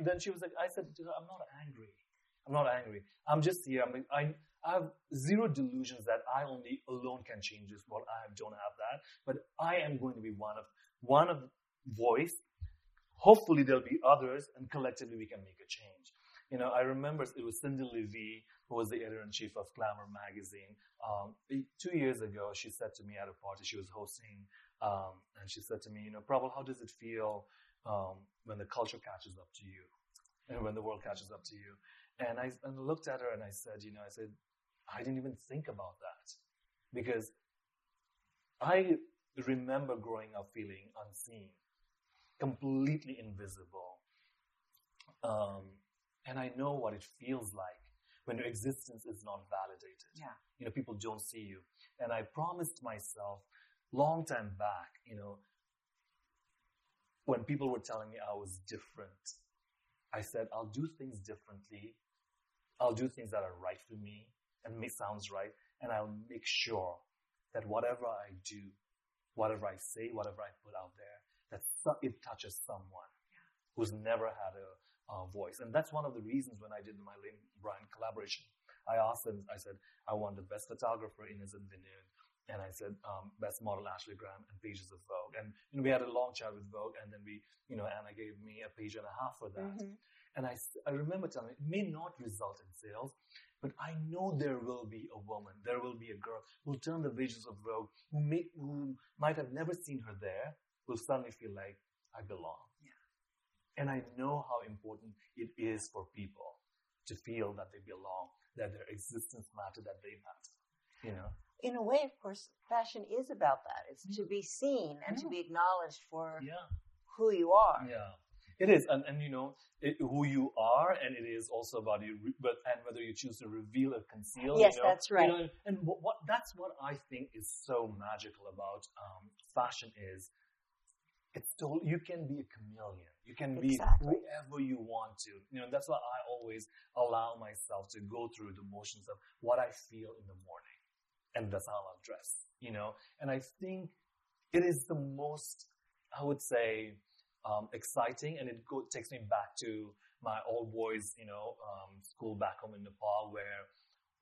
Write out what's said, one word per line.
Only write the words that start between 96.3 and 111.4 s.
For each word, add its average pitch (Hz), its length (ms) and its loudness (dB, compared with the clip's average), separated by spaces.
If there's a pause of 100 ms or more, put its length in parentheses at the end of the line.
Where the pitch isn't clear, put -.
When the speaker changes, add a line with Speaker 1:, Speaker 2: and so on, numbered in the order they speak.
Speaker 1:
who'll 139 160 -4
turn 165 240 -4
the 143 80 0
pages 117 400 -4
of 104 60 -12 (100)
Vogue, 110 240 -4 (220)
who 151 80 0
may, 151 340 2
who 143 400 -6 (240)
might 151 200 4
have 131 120 -4
never 160 240 -2
seen 143 320 -8
her 107 140 -10
there, 107 340 -6 (320)
will 120 120 -4 (100)
suddenly 127 240 0
feel 110 180 -14 (120)
like, 98 160 -12 (360)
'I 113 80 -12
belong.'" 85 440 -10 (140)
Speaker 2:
Yeah. - 120 -20 (840)
Speaker 1:
And 139 120 0
I 131 140 -2 (120)
know 139 320 -2
how 120 120 0 (120)
important 107 420 -14 (220)
it 113 220 -8
is 110 300 -2
for 95 260 -10
people - 460 -12 (460)
to - 100 -10
feel 110 380 -4
that 98 180 -12
they 101 120 -20
belong, 92 460 -8 (240)
that 107 180 -4
their 101 160 -14
existence 110 680 -10
matter, 98 260 -10
that 98 220 -12
they 104 100 -14 (120)
matter, - 280 -20 (480)
you 113 100 -6
know? 92 180 -8 (320)